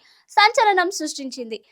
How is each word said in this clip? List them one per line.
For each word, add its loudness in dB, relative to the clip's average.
సంచలనం 2
సృష్టించింది. -10